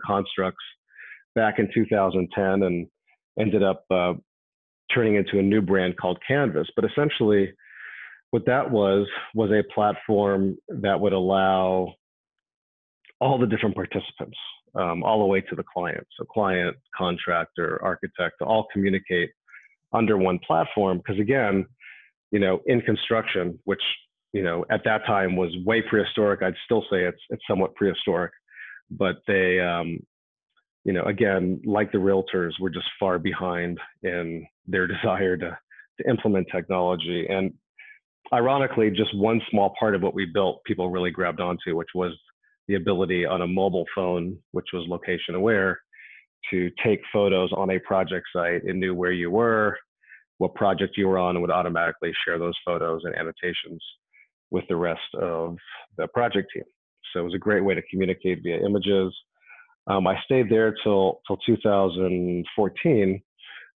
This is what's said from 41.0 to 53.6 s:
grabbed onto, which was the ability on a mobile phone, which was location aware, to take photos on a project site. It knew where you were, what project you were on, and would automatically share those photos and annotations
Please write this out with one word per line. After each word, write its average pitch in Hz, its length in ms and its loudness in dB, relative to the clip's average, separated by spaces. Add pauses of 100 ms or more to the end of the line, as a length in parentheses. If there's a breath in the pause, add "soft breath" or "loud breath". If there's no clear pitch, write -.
grabbed 85 320 -4
onto, 90 340 -4
which 82 200 -4
was 90 160 -2 (560)
the 101 80 0
ability 90 500 0
on 90 160 0
a 87 60 -2
mobile 92 380 0 (100)
phone, 90 420 -2 (140)
which - 220 -6
was 87 140 -6
location 87 460 -6
aware, 95 460 2 (720 loud breath)
to 90 180 0 (140)
take 104 160 2 (120)
photos 95 420 2
on 95 180 0
a 92 80 0
project 92 520 -2
site. 87 320 0
It 92 120 -4
knew 92 180 -2
where 90 180 0
you 87 200 -2
were, 110 440 2 (640 loud breath)
what 90 160 0
project 98 440 0
you 98 100 2
were 95 100 4
on, 90 180 2
and 87 60 0
would 87 80 -2
automatically 85 600 0 (120)
share 85 140 -2
those 85 260 -4
photos 82 420 -2
and 85 100 -6
annotations 82 680 -8 (680 soft breath)